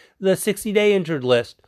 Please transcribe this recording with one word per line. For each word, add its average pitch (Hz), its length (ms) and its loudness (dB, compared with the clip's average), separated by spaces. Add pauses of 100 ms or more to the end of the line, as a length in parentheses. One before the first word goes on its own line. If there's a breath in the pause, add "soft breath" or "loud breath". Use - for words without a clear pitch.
(180 soft breath)
the 190 180 2
sixty-day 208 580 0
injured 160 300 -4
list. 123 440 0